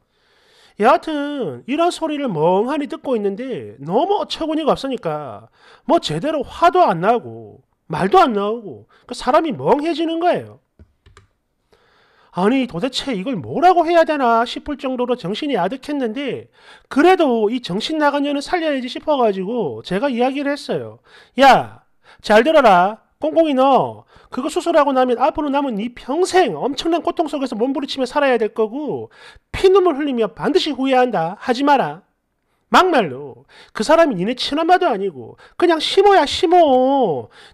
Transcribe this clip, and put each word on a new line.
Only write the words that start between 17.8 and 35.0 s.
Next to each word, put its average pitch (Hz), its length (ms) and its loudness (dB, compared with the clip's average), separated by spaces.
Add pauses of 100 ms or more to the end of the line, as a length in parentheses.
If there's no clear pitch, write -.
나간 285 260 0
년을 285 180 -4
살려야지 294 460 -4
싶어가지고 214 960 -2
제가 208 240 -4
이야기를 269 420 -2
했어요. 147 480 -8 (420)
"야, 160 440 4 (380)
잘 214 200 6
들어라. 226 600 4 (180)
꽁꽁이 311 340 2
너 202 500 2 (260)
그거 262 180 -6
수술하고 302 440 2
나면 254 260 0
앞으로 302 300 -2
남은 269 280 -2
네 233 180 -8
평생 339 600 0
엄청난 285 460 -4
고통 339 260 -4
속에서 269 260 -6
몸부림치며 269 500 -4
살아야 262 320 0
될 214 160 -2
거고 220 580 -6 (420)
피눈물 370 440 4
흘리며 254 380 -2
반드시 294 380 -2
후회한다. 247 680 0
하지 254 240 -2
마라." 208 400 0 (640)
막말로 202 760 0 (280)
그 - 120 -6
사람이 311 320 4
니네 196 180 -2
친엄마도 330 540 0
아니고 185 480 -6 (200)